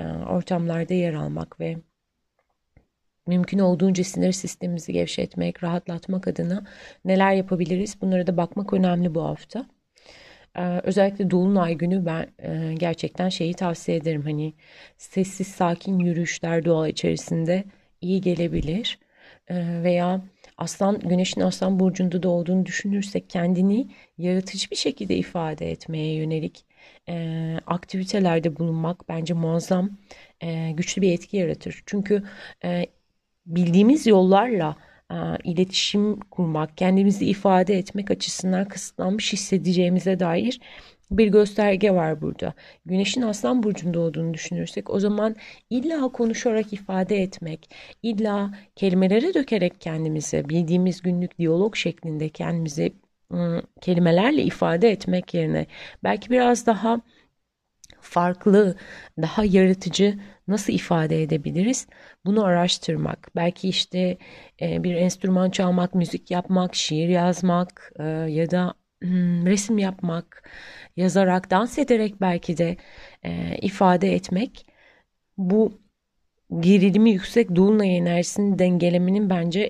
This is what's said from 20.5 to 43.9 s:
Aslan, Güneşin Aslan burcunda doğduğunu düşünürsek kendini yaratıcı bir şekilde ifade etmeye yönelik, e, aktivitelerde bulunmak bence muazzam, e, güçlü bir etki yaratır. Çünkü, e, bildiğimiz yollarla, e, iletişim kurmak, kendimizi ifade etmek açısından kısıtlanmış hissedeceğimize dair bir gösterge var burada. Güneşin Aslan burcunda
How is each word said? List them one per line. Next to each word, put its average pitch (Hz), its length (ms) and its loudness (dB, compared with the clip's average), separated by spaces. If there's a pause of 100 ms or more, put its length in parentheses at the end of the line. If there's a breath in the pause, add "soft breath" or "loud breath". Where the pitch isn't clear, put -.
Aslan, 196 420 -2
Güneşin 180 400 0
Aslan 185 400 0
burcunda 185 420 0
doğduğunu 175 440 0
düşünürsek 196 640 -4
kendini 185 580 0 (300 loud breath)
yaratıcı 185 520 -4
bir - 60 -8
şekilde 196 400 -2
ifade 165 540 -4
etmeye 160 440 -6
yönelik, 160 500 -6 (440 soft breath)
e, 165 480 -6 (100)
aktivitelerde 175 880 -2
bulunmak 165 520 -4
bence 165 260 -4
muazzam, 170 640 -2 (440 loud breath)
e, 165 300 -6
güçlü 175 300 -4
bir 190 100 4
etki 175 240 -6
yaratır. 170 500 -4
Çünkü, 202 360 0 (420 loud breath)
e, 175 220 -2 (600)
bildiğimiz 180 600 4
yollarla, 190 720 4 (340 soft breath)
e, 170 60 -10 (280)
iletişim 190 760 0
kurmak, 156 560 -4
kendimizi 196 500 2
ifade 190 520 2
etmek 196 320 -6
açısından 185 580 -2
kısıtlanmış 190 640 -4
hissedeceğimize 180 880 0
dair 190 400 -2 (500 loud breath)
bir 208 180 4
gösterge 202 600 4
var 160 300 0
burada. - 340 -6 (320 loud breath)
Güneşin 196 360 0
Aslan 240 400 0
burcunda 175 380 -2